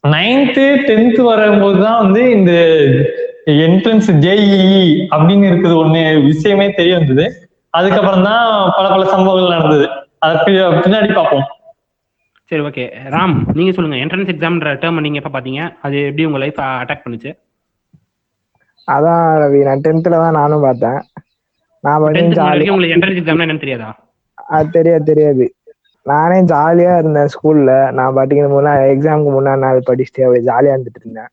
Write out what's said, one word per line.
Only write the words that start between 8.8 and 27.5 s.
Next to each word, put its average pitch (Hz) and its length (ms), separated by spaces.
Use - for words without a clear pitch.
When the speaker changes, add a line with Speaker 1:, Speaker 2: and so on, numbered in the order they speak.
Speaker 1:
பல 190 160
சம்பவங்கள் 185 520
நடந்தது. 151 320
அதை 160 180
பி-, 190 220
பின்னாடி 190 560
பார்ப்போம். 156 320
Speaker 2:
சரி, 156 180
ஓகே. 131 300
ராம், 165 260
நீங்க 180 200
சொல்லுங்க, 151 320
என்ட்ரன்ஸ் 185 240
எக்ஸாம்ன்ற 165 400
டேர்ம் 165 220
நீங்க 147 220
எப்ப 139 180
பாத்தீங்க? 139 420
அது 143 200
எப்படி 143 220
உங்க 147 140
லைஃப் 143 200
அட்டாக் 131 500
பண்ணுச்சு? 123 300
Speaker 3:
அதான் 165 380
ரவி, 143 240
நான் 135 180
டென்த்ல 160 300
தான் 165 220
நானும் 151 300
பார்த்தேன். 123 380
நான் 147 200
பாட்டுக்கு 156 280
Speaker 2:
டென்த்துக்கு 170 40
Speaker 3:
ஜாலி-, 160 160
Speaker 2:
வரைக்கும் 151 280
உங்களுக்கு 170 200
என்ட்ரன்ஸ் 180 260
எக்ஸாம்னா 160 180
என்னன்னு 156 180
தெரியாதா? 117 380
Speaker 3:
அது 156 360
தெரியாது, 165 340
தெரியாது. 147 500
நானே 160 380
ஜாலியா 170 580
இருந்தேன் 151 280
ஸ்கூல்ல. 135 640